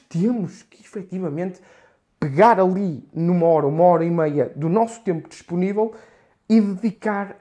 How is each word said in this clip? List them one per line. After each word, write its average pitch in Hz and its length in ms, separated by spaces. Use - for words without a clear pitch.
temos 202 540
que, - 180
efetivamente, 180 800
pegar 185 400
ali 185 520
numa 170 360
hora, 156 180
uma 156 180
hora 170 220
e 170 60
meia 151 440
do 156 140
nosso 226 320
tempo 165 260
disponível 202 640
e 220 140
dedicar 202 800